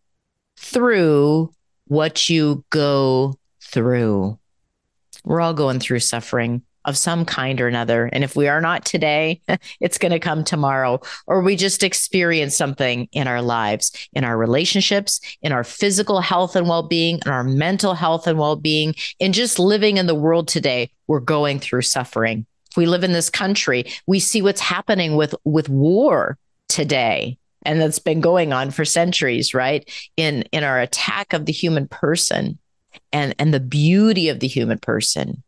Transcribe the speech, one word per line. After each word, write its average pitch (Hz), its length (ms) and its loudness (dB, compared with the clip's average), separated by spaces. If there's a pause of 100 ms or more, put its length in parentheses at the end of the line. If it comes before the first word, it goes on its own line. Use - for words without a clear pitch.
(580)
through 160 960 2 (340)
what 156 420 0
you 151 420 2
go 135 680 2 (240)
through." 110 800 0 (840)
We're 165 180 0
all 165 120 0
going 135 260 0
through 127 200 -2
suffering 120 640 -2 (220)
of 139 120 -2
some 170 260 0
kind 131 380 -4
or 120 80 0
another. 117 420 0
And 139 140 0
if 135 100 -6
we 143 140 2
are 147 100 2
not 165 240 -2
today, 156 560 0 (200)
<laughs> - 200 -20
it's - 180 -2
gonna 170 220 0
come 160 240 -2
tomorrow, 135 560 0 (260)
or 185 160 2
we 196 140 2
just 190 260 -2
experience 170 760 0
something 131 560 -2
in 139 120 -2
our 120 160 -2
lives, 113 680 -2
in 131 140 -2
our 117 120 -2
relationships, 175 840 0 (200)
in 156 120 -2
our 120 100 -2
physical 202 560 0
health 180 380 0
and 175 100 2
well-being, 165 580 0
in 139 60 -2
our 127 140 -2
mental 175 480 0
health 165 340 -2
and 160 100 2
well-being, 151 580 0 (220)
in 190 140 0
just 220 280 0
living 202 360 4
in 185 120 2
the 170 60 2
world 156 360 2
today, 123 420 -2 (160)
we're 151 140 0
going 143 360 0
through 127 260 -2
suffering. 113 640 -2 (240)
If - 60 -8
we 170 100 4
live 175 200 2
in 180 80 2
this 170 160 0
country, 165 560 0 (200)
we 196 140 2
see 208 220 0
what's 196 180 2
happening 180 560 0
with, 151 180 2 (120)
with 151 240 2
war 151 680 2 (300)
today. 123 720 -2 (240)
And 156 180 0
that's 151 200 2
been 160 200 0
going 165 320 2
on 135 200 -2
for 156 120 -2
centuries, 143 680 0
right? 135 360 -2 (280)
In, 151 240 0 (100)
in 151 140 -2
our 127 160 0
attack - 500 -4
of 156 140 -2
the 160 80 -4
human 156 340 -2
person - 720 -2 (540)
and, 143 260 -2
and 151 140 4
the 135 80 2
beauty 165 640 4
of 127 140 -2
the 131 60 -2
human 113 320 0
person. - 680 -4